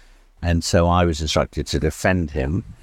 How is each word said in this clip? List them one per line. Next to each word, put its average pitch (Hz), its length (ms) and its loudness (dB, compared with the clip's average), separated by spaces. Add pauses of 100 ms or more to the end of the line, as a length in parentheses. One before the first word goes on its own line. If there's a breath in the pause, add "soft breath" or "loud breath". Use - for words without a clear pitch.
(420 soft breath)
And 85 220 0
so 85 240 2
I 87 160 4
was 82 160 0
instructed 73 480 -2
to 78 100 -2
defend 80 520 -2
him, 73 340 -4 (180 loud breath)